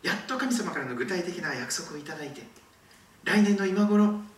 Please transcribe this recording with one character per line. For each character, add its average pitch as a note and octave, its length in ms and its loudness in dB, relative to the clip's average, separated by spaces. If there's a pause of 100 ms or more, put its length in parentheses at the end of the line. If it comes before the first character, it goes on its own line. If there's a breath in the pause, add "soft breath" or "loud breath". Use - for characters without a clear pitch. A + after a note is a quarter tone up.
や F#3+ 120 -2
っ G#3+ 120 -8
と C4 120 -6
神 B3+ 160 0
様 F#3 160 -2
か - 80 -8
ら C3+ 80 -6
の B2+ 80 -6
具 F#3+ 120 -4
体 F3+ 160 -2
的 F3 180 -6
な C3 120 -6
約 B2 240 -6
束 - 180 -10
を D3 40 -10
い D3 40 -12
た D3+ 140 -12
だ D3+ 80 -10
い C#3 60 -10
て、 A#2 100 -14 (840 soft breath)
「来 G#3 180 6
年 G3+ 140 6
の G3 100 0
今 G3 180 4
頃 G#3 380 4 (160)